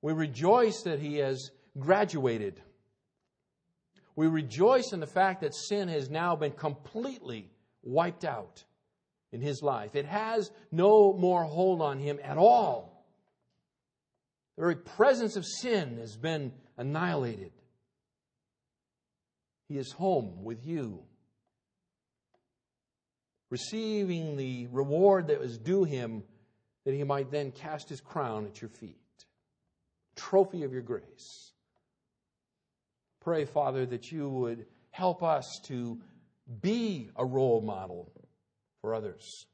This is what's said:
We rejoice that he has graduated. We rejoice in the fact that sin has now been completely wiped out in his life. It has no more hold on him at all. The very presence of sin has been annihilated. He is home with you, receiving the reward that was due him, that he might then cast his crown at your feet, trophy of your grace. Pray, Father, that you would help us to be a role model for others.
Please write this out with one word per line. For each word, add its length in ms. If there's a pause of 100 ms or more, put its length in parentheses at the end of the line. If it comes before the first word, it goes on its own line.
We 100
rejoice 680
that 180
he 160
has 340 (260)
graduated. 840 (1500)
We 100
rejoice 640
in 80
the 60
fact 340
that 140
sin 340
has 220
now 260
been 160
completely 960 (320)
wiped 420
out 400 (680)
in 80
his 220
life. 320
It 100
has 460 (200)
no 440
more 300
hold 360
on 180
him 240
at 140
all. 680 (1500)
The 60
very 140
presence 600
of 100
sin 520
has 200
been 340 (240)
annihilated. 760 (2250)
He 100
is 140
home 520
with 220
you, 360 (2500)
receiving 880
the 300
reward 600
that 120
was 160
due 280
him, 400 (600)
that 100
he 100
might 260
then 220
cast 360
his 120
crown 440
at 160
your 100
feet, 260 (1200)
trophy 480
of 80
your 100
grace. 680 (1700)
Pray, 240
Father, 400
that 260
you 200
would 340 (280)
help 300
us 420
to 360 (640)
be 540
a 80
role 360
model 500 (720)
for 140
others. 600